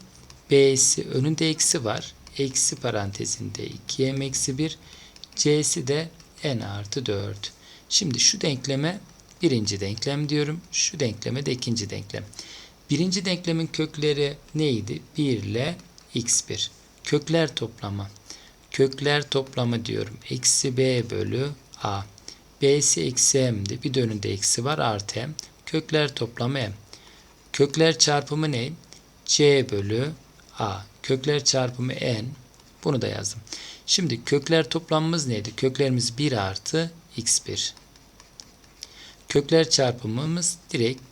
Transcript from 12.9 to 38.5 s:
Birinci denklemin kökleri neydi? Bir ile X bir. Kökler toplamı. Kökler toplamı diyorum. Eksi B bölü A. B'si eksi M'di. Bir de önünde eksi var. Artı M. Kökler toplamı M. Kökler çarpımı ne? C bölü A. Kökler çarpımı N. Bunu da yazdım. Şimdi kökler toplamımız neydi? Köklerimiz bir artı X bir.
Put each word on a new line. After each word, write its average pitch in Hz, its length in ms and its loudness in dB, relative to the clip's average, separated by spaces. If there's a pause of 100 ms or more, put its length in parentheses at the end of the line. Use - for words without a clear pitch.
Birinci 175 340 0
denklemin 170 420 -2
kökleri 147 720 -2 (180)
neydi? 135 480 0 (160)
Bir 131 240 2
ile 120 340 -2 (380)
X - 340 0
bir. - 220 -4 (340)
Kökler 156 500 2
toplamı. 101 540 -6 (640)
Kökler 139 600 2
toplamı 120 540 -2
diyorum. 107 340 -4 (120)
Eksi 127 460 0
B 127 340 2
bölü 104 400 -2 (320)
A. 101 200 -2 (600)
B'si 143 400 4
eksi 131 500 4
M'di. 104 300 -4
Bir 135 120 -2
de 131 80 2
önünde 104 300 -2
eksi 104 320 0
var. 151 140 0
Artı 110 420 -2
M. 131 100 -6 (360)
Kökler 151 480 0
toplamı 120 380 -2
M. 123 200 -2 (800)
Kökler 156 460 4
çarpımı 147 540 2
ne? 127 200 -2 (540)
C 143 440 6
bölü 107 400 0 (480)
A. 98 220 -2 (220)
Kökler 143 420 0
çarpımı 127 480 0
N. 113 320 -2 (600)
Bunu 139 180 2
da 104 60 0
yazdım. 98 320 -6 (460)
Şimdi - 380 0
kökler 160 460 2
toplamımız 160 560 0
neydi? 110 300 -4
Köklerimiz 131 640 2
bir 147 140 0
artı 117 600 -2 (240)
X - 300 0
bir. - 280 -4 (1500)